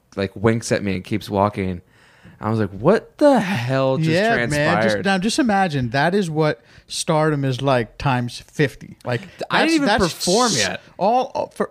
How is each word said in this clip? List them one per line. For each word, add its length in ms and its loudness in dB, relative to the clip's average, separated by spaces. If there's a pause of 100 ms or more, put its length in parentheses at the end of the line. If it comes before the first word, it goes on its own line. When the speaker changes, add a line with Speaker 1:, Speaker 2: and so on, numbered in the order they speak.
(160)
Speaker 1:
like, 180 -4
winks 380 0
at 100 0
me 140 -2
and 80 -8
keeps 260 -6
walking. 500 0 (600)
I 80 -4
was 100 0
like, 120 -2
"What 480 0
the 200 6
hell 600 0
just 100 0
Speaker 2:
Yeah, 260 2
Speaker 1:
transpired?" 160 0
Speaker 2:
man. 320 0
Just, 220 0
now, 140 2
just 200 -2
imagine. 520 0
That 240 2
is 160 0
what 320 0 (260)
stardom 560 0
is 160 -2
like 380 0
times 420 -2
fifty. 640 -4
Like, 160 -4 (300)
Speaker 1:
I 160 2
didn't 180 2
Speaker 2:
that's, 160 2
Speaker 1:
even 80 2
Speaker 2:
that's 60 -6
Speaker 1:
perform 320 2
Speaker 2:
s-, 120 0
Speaker 1:
yet. 220 -2 (160)
Speaker 2:
all, 380 0
all 140 -4
for, 220 -6